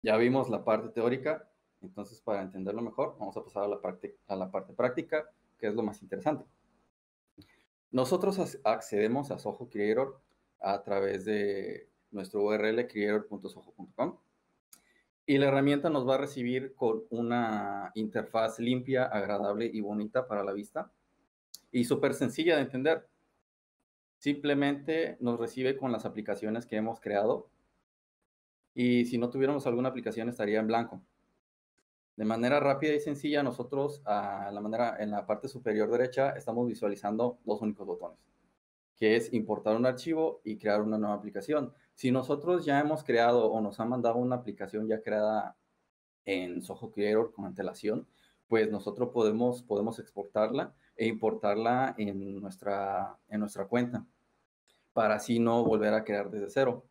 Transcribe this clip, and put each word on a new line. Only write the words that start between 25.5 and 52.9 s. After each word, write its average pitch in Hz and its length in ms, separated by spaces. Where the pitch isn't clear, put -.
con 131 140
las 110 140
aplicaciones 107 600
que 107 120
hemos 110 240
creado, 104 480
y 123 320
si 123 120
no 120 120
tuviéramos 135 380
alguna 123 220
aplicación 117 400
estaría 107 300
en 110 80
blanco. 117 340
De 110 80
manera 117 340
rápida 139 340
y 147 60
sencilla, 147 420
nosotros, 135 640
a 101 460
la 104 100
manera, 110 380
en 107 120
la 101 140
parte 107 220
superior 107 420
derecha, 127 420
estamos 120 360
visualizando 110 800
dos 107 160
únicos 104 260
botones, 90 320
que 110 200
es - 180
importar 107 420
un 120 100
archivo 160 580
y 107 140
crear 104 240
una 110 160
nueva 104 180
aplicación. 104 580
Si 127 160
nosotros 147 540
ya 139 140
hemos 151 240
creado 117 480
o 110 100
nos 101 180
han 113 100
mandado 120 280
una 123 180
aplicación 107 520
ya 107 140
creada 107 540
en 90 360
Soho 107 300
Creator 107 400
con 98 140
antelación, 95 600
pues 110 220
nosotros 107 400
podemos, 120 540
podemos 110 340
exportarla 110 800
e 117 60
importarla 113 880
en 98 420
nuestra, 98 760